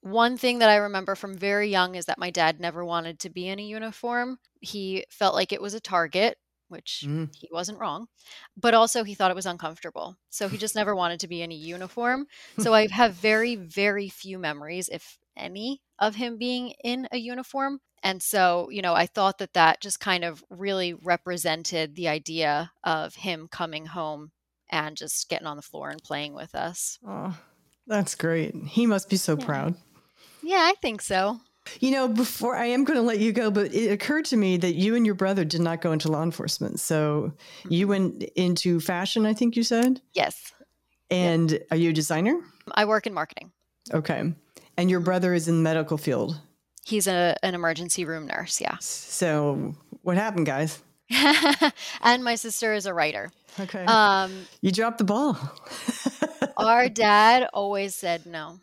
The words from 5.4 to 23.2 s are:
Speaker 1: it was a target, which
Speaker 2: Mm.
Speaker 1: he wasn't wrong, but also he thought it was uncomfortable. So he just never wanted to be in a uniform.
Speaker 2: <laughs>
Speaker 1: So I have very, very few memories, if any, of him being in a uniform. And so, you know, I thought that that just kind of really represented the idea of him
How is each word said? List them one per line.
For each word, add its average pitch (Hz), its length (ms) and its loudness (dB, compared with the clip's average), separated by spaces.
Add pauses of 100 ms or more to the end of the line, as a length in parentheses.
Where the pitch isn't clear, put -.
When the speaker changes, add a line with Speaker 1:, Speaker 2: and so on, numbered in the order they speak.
Speaker 1:
it - 80 -6
was 202 140 -8
a 220 60 -10
target, 185 580 0 (300)
which - 380 -12
Speaker 2:
Mm. 151 280 -6
Speaker 1:
he - 160 -20
wasn't 180 300 -8
wrong, 196 260 -6 (500)
but 233 160 4
also 226 300 6
he 208 120 -8
thought 190 180 2
it 175 40 -2
was 185 100 -8
uncomfortable. 170 680 -10 (140)
So 202 180 -4
he 202 100 -6
just 214 180 -4
never 208 180 0
wanted 175 260 -2
to 175 80 -8
be 170 140 -8
in 165 80 -10
a 165 60 -12
uniform. 185 680 -4 (160)
Speaker 2:
<laughs> - 180 -14
Speaker 1:
So 226 120 4
I 220 160 8
have 208 260 2
very, 220 420 2
very 196 520 -2
few 190 300 -14
memories, 160 520 -8
if - 280 -14 (180)
any, 220 460 -10 (160)
of 208 160 2
him 233 240 -6
being 247 360 -6 (100)
in 247 260 -4
a - 80 -6
uniform. 262 600 -6 (220)
And 190 200 -2
so, 180 480 2
you 202 120 -8
know, 175 120 2
I 170 120 4
thought 196 320 0
that 190 160 -10
that 165 260 6
just - 180 -8
kind 180 240 0
of 165 280 -6
really 185 440 -2
represented 165 1000 -2
the 175 120 -4
idea 156 640 -2 (140)
of 160 320 -2
him 170 340 -8